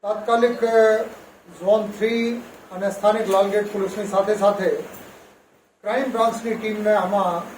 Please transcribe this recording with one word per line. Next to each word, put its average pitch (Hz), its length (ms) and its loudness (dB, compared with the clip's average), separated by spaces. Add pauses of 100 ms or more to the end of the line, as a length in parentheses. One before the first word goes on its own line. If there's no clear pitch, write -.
તાત્કાલિક 233 580 0 (920)
ઝોન 208 260 2 (100)
થ્રી 220 280 -2 (520)
અને 190 200 -4
સ્થાનિક 208 380 0
લાલગેટ 196 420 2
પોલીસની 196 400 -4
સાથે 196 240 2
સાથે 202 320 2 (1160)
ક્રાઇમ 247 280 -2
બ્રાન્ચની 226 440 0
ટીમને 214 380 -2
આમાં 185 480 0 (160)